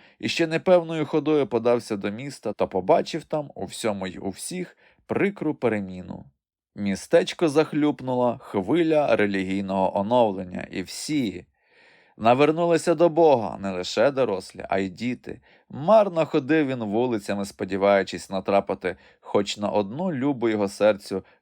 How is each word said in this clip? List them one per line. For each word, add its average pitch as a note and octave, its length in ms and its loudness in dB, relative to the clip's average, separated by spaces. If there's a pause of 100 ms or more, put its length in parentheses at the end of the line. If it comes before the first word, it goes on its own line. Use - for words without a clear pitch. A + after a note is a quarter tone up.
(180)
і - 100 -6
ще - 180 0
непевною E3 600 2
ходою D3+ 400 2
подався A#2 500 0
до G2+ 140 -6
міста, A#2 420 -8
то F#2 160 -2
побачив C#3+ 560 0
там D3+ 300 -6
у G2 100 -8
всьому G2 420 -4
й F#2 120 -10
у G2+ 100 -8
всіх F3 480 -10 (300)
прикру F3 480 -2
переміну. F#2+ 680 -6 (520)
Містечко G2+ 720 0
захлюпнула C3+ 920 0
хвиля C#3+ 800 0
релігійного F#2+ 800 -2
оновлення, G2 720 0
і F#2+ 120 -6
всі G2 640 -6 (720)
навернулися D#3 800 4
до E3+ 140 6
Бога, D3 520 4
не G2 100 -4
лише F#2+ 400 0
дорослі, G#2+ 580 -4
а F#2+ 100 0
й G2 100 -2
діти. A2+ 520 -8 (300)
Марно E3+ 560 2
ходив D3+ 400 2
він B2+ 180 -4
вулицями, G#2 600 -2
сподіваючись G2 840 0
натрапити G2 640 -2 (240)
хоч - 380 -2
на G#2 100 -4
одну A#2+ 440 -2
любу B2+ 360 -2
його G#2 200 0
серцю G2+ 560 0 (180)